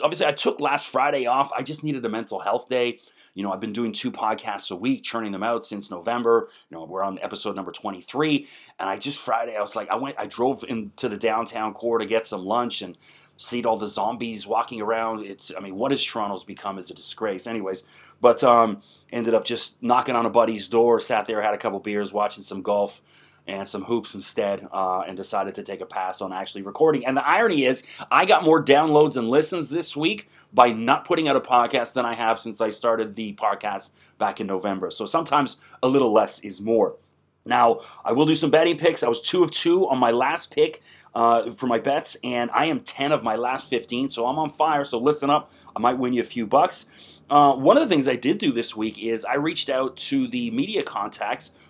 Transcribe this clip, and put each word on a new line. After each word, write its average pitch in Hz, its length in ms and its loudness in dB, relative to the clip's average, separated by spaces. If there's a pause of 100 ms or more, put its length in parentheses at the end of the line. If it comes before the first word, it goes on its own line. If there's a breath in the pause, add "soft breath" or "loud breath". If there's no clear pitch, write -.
obviously, 156 220 0
I 151 60 4
took - 280 -2
last 143 280 -2
Friday 135 380 0
off. 131 280 2
I 131 100 -4
just 147 200 -8
needed 139 220 -4
a 113 40 -2
mental 110 300 -6
health 110 300 -2
day. 123 300 0 (340 soft breath)
You 95 100 -6
know, 101 80 -2
I've 95 100 -4
been 110 120 -6
doing 113 200 -2
two 120 180 -6
podcasts 107 580 -6
a 95 60 -6
week, 120 280 -2
churning 110 280 -6
them 98 120 -6
out 113 220 -2
since 101 240 -10
November. 117 600 0 (200 loud breath)
You 80 80 -16
know, 82 60 -14
we're 90 200 -6
on 98 160 -4
episode 101 360 -6
number 90 160 -8
twenty-three, 135 760 -4 (320 loud breath)
and 95 100 -4
I 98 80 -4
just 139 220 -6
Friday, 113 360 -4
I 104 60 -2
was 101 140 -6
like, 104 140 -6
I 95 60 0
went, 131 240 -6
I 107 80 -8
drove 123 400 -2
into 113 420 -6
the 104 80 -6
downtown 110 560 -2
core 117 240 -2
to 110 80 0
get 110 200 -2
some 92 200 -8
lunch 117 360 -2
and 92 160 -14 (400 soft breath)
see 120 260 -6
all 113 140 0
the 104 100 -6
zombies 110 580 -6
walking 110 360 -4
around. 113 440 -4
It's, 98 320 -14
I 95 40 -10
mean, 95 140 -12
what 123 160 -2
is 139 120 0
Toronto's 101 400 -4
become 98 340 -10
is 90 140 -14
a - 20 -14
disgrace. 101 540 -8
Anyways, 95 360 -6 (360 soft breath)
but, 120 240 6
um, 117 380 6 (300 soft breath)
ended 117 220 0
up 110 120 2
just - 360 -6
knocking 123 340 2
on 117 120 2
a - 20 0
buddy's 110 400 2
door, 117 300 6
sat 107 260 0
there, 107 160 -2
had 107 140 0
a - 20 -14
couple 98 220 -4
beers, 104 340 -4
watching 104 300 -2
some 95 180 -10
golf 101 400 -2 (460 soft breath)
and 98 200 -8
some 101 160 -8
hoops 110 300 -4
instead, 98 580 -4
uh, 92 280 -2
and 92 180 -8
decided 98 380 -6
to 101 80 -12
take 95 180 -10
a 92 60 -10
pass 92 340 -8
on 95 100 -8
actually 95 300 -10
recording. 131 460 2
And 131 100 0
the 135 100 0
irony 175 380 4
is, 131 160 2 (300 loud breath)
I 151 140 6
got 175 180 6
more 156 200 6
downloads 147 540 6
and 117 140 0
listens 151 400 0
this 165 260 -4
week 202 320 -2 (240 soft breath)
by 123 160 8
not 117 360 0
putting 165 220 2
out 139 80 4
a 127 60 4
podcast 120 520 2
than 123 120 0
I 117 80 -2
have 113 240 0
since 113 240 -8
I 110 80 2
started 110 460 -2
the 107 180 -8
podcast 101 560 -4 (300 soft breath)
back 104 200 -2
in 113 60 -4
November. 95 460 -4
So 104 160 -8
sometimes 151 500 0 (240 loud breath)
a 127 60 2
little 131 260 4
less 107 280 4
is 98 200 -12
more. 110 360 2 (460)
Now, 123 360 4 (260 loud breath)
I - 60 -2
will 143 160 4
do 156 80 4
some 156 160 0
betting 160 260 4
picks. 160 240 2
I 131 80 2
was 117 100 0
two 180 240 2
of 156 60 4
two 175 400 2
on 131 80 2
my 120 140 4
last 131 400 0
pick, 156 320 2 (320 soft breath)
uh, 117 380 4
for 127 120 -6
my 117 140 2
bets, 139 440 -2
and 120 280 -2
I 139 160 2
am 139 140 -2
ten 143 300 -4
of 135 120 2
my 113 120 -2
last 123 340 -4
fifteen, 123 380 -2
so 117 200 -4
I'm 139 120 -2
on 156 100 -2
fire, 147 360 0
so 127 120 -4
listen 139 320 2
up. 147 220 2 (240 loud breath)
I - 40 -4
might 123 180 2
win 127 160 0
you 120 80 2
a 113 40 -2
few 117 200 -6
bucks. 147 400 2 (440 loud breath)
Uh, 143 240 8
one 135 240 6
of 320 60 6
the 226 100 2
things 139 140 2
I 127 80 2
did 143 220 0
do 175 140 0
this 117 240 -4
week 110 240 -6
is 110 260 -4
I 117 100 -2
reached 156 340 -2
out 131 280 -2
to 135 300 -2
the 120 240 -4
media 156 320 -2
contacts 107 680 -6 (180 soft breath)